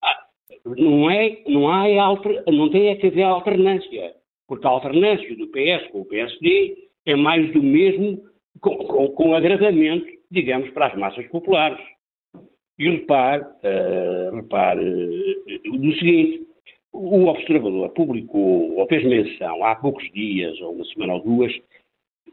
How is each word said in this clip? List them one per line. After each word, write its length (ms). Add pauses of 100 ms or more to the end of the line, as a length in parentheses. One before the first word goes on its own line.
Há, 220 (400)
não 440
é, 280 (100)
não 220
há 160 (180)
alter-, 440
não 220
tem 200
é 60
que 120
haver 160
alternância, 880 (320)
porque 220
a 40
alternância 680
do 100
P 220
S 180
com 140
o 40
P 140
S 220
D 360 (280)
é 100
mais 380
do 100
mesmo, 580 (380)
com, 160
com, 320
com 260
agravamento, 720 (240)
digamos, 420
para 160
as 100
massas 300
populares. 520 (1000)
E 120
repare, 560 (180)
eh, 680
repare, 500 (640)
eh, 160
no 300
seguinte, 520 (460)
o 360
Observador 640
publicou, 840
ou 100
fez 180
menção, 580
há 120
poucos 360
dias, 480
ou 140
uma 100
semana 300
ou 80
duas, 320 (800)